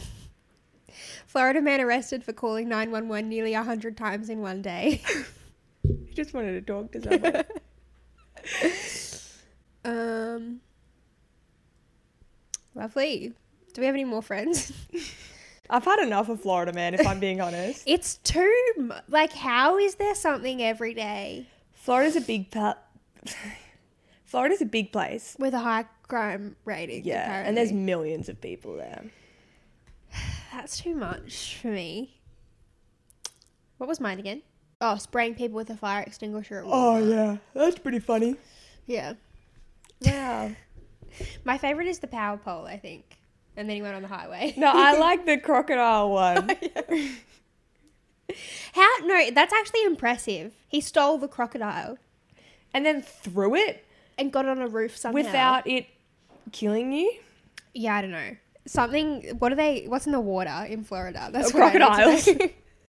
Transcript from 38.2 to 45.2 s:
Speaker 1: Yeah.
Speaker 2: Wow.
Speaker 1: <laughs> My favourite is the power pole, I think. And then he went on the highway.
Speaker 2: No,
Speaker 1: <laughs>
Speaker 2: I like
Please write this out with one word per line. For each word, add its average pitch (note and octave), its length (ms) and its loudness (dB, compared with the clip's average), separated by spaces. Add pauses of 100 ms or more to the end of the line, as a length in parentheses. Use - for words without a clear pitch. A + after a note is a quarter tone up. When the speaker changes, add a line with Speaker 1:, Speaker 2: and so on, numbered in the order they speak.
Speaker 1:
Yeah. A#3 280 -6 (880)
Speaker 2:
Wow. A#3 500 0 (460)
Speaker 1:
<laughs> - 460 -14
My C4 140 -2
favourite D4 300 -2
is F4 100 -6
the C#4 80 -10
power G#3 320 -6
pole, E3+ 260 -10
I F3 140 -14
think. - 400 -20 (360)
And G#3+ 140 -10
then G#3 80 -6
he G#3 60 -8
went G3+ 140 -8
on F#3+ 40 -12
the F#3+ 80 -12
highway. F#3+ 480 -8
Speaker 2:
No, C#4 140 6
Speaker 1:
<laughs> - 40 8
Speaker 2:
I C#4+ 220 10
like F4 300 4